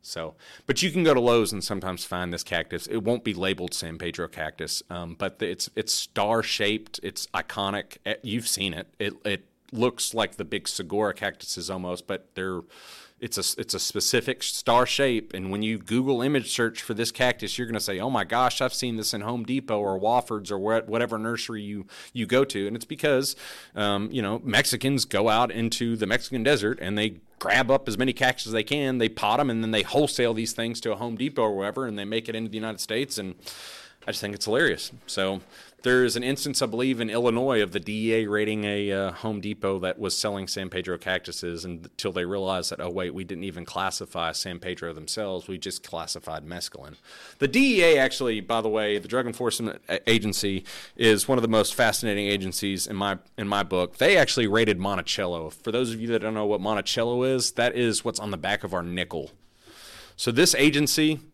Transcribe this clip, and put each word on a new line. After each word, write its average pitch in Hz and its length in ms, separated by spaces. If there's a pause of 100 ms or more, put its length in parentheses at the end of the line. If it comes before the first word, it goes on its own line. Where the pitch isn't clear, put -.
So, - 360 (300)
but 135 160
you 180 100
can 175 100
go 160 120
to 127 60
Lowe's 117 320
and 98 100
sometimes 92 420
find 90 280
this 87 120
cactus. 85 420
It 110 160
won't 120 220
be 107 100
labeled 92 400
San 82 240
Pedro 85 300
cactus, 78 600
um, 85 300
but 98 240
it's, 90 320
it's - 180
star-shaped. 107 1080
It's - 320
iconic. 98 720
Eh, 107 160
you've 113 240
seen 98 260
it. 85 140 (140)
It, 101 140 (100)
it 98 220 (260)
looks 117 420
like 107 220
the 92 80
big 95 240
saguaro 98 440
cactuses 92 580
almost, 90 360
but - 280
they're, 92 260 (580)
it's - 200
a, - 220
it's - 120
a 98 60
specific - 640
star 123 420
shape. 127 480
And 95 180
when 101 120
you 110 160
Google 127 420
image 135 320
search 113 300
for - 100
this 113 180
cactus, 123 460
you're 123 100
gonna 113 140
say, 98 180
"Oh 113 120
my 113 140
gosh, 120 360
I've 127 140
seen 120 220
this 110 180
in 104 80
Home 117 220
Depot 117 360
or 95 180
Wofford's 107 520
or 101 80
wha-, 110 240
whatever 113 360
nursery 113 440
you, 101 240 (260)
you 117 140
go 127 180
to." 101 220
And 107 100
it's 113 80
because, 139 500 (400)
um, 101 380
you 131 80
know, 104 240
Mexicans 123 640
go 104 240
out 113 200
into 117 460
the 107 100
Mexican 120 360
desert 117 400
and 101 160
they 104 180 (220)
grab 113 320
up 135 180
as 104 100
many 131 140
cactuses 127 360
as 110 40
they 110 100
can, 135 360
they 113 100
pot 110 320
'em, 139 100
and 113 120
then 113 80
they 107 120
wholesale 127 520
these 110 180
things 117 280
to 113 120
a 101 40
Home 113 200
Depot 131 260
or 107 140
wherever, 107 300
and 107 120
they 101 60
make 113 240
it 113 60
into 110 160
the 107 60
United 110 240
States. 120 380
And 95 160 (720)
I 104 60
just - 80
think 104 140
it's 98 100
hilarious. 113 480 (140)
So 95 340 (420)
there 127 220
is 120 120
an 123 60
instance, 135 400
I 131 40
believe, 120 340
in 110 100
Illinois 120 500
of 95 120
the 101 80
D 110 320
E 113 120
A 104 40
raiding 104 360
a, 101 280
uh, 98 200
Home 107 280
Depot 98 400
that 92 180
was 98 180
selling 101 300
San 95 240
Pedro 90 260
cactuses 87 680
until 87 480
they 90 120
realized 95 460
that, - 100
"Oh, 87 80
wait, 90 260
we 95 100
didn't 87 200
even 87 200
classify 90 680
San 87 300
Pedro 87 320
themselves. 90 560
We 92 100
just - 240
classified 80 640
mescaline." 80 480 (460)
The 139 80
D 240 320
E - 20
A 165 160
actually, 127 420
by 113 200
the 110 80
way, 107 300
the 95 100
Drug 123 180
Enforcement 113 600
A-, - 200
Agency 101 560 (320)
is 110 300
one 131 120
of 117 40
the 113 60
most 110 260
fascinating 107 540
agencies 95 580
in 107 80
my, 98 240 (180)
in 104 120
my 101 160
book. 90 340
They 180 180
actually 127 300
raided 107 320
Monticello. 90 720
For - 220
those 120 200
of 113 80
you 113 80
that 113 120
don't 110 140
know 107 120
what 101 140
Monticello 113 640
is, 131 280
that 120 240
is 120 280
what's 110 160
on 104 100
the 98 60
back 95 260
of 92 100
our 87 120
nickel. 87 480 (840)
So - 140
this 120 240
agency 147 680 (140)